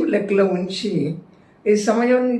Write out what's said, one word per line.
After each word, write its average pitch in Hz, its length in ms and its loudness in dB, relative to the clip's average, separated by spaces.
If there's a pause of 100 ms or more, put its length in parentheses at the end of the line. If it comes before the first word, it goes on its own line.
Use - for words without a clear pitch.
(140)
లెక్కలో 196 320 2 (120)
ఉంచి, 185 340 -6 (800)
ఈ - 20 4 (140)
సమయాన్ని 247 520 2